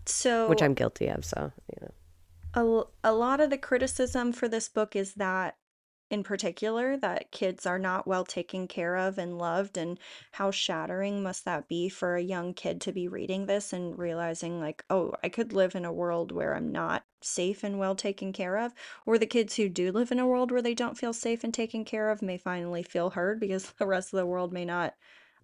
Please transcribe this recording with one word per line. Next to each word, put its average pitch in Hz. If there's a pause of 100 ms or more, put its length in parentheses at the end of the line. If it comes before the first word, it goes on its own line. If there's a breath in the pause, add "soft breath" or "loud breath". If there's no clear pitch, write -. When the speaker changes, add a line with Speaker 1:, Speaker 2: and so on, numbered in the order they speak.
Speaker 1:
So 233
Speaker 2:
Which -
I'm 143
guilty -
of, -
so, - (180)
you -
know. - (640)
Speaker 1:
a 240
l-, 226 (140)
a 220
lot 247
of 302
the 277
criticism 254
for 240
this 226
book 214
is 196
that, 185 (520)
in 208
particular, 220
that -
kids 185
are 180
not 185
well 185
taken 185
care 175
of 190
and 175
loved, 175
and 175 (320 loud breath)
how 196
shattering 196
must 185
that 160
be 175
for 180
a 175
young 180
kid 175
to 185
be 180
reading 185
this 196
and 175
realizing, 170
like, 156
"Oh, 185 (100)
I 180
could 226
live 190
in 180
a 170
world 170
where 156
I'm 156
not 160 (160)
safe 190
and 202
well 190
taken 196
care 190
of," 240 (320 loud breath)
or 226
the 220
kids 226
who 208
do 180
live 240
in 247
a 254
world 247
where 247
they 240
don't 240
feel 233
safe 233
and 226
taken 226
care 214
of 208
may 185
finally 175
feel 175
heard 196
because 190
<laughs> -
the 202
rest 190
of -
the 185
world 180
may 180
not 175 (500 soft breath)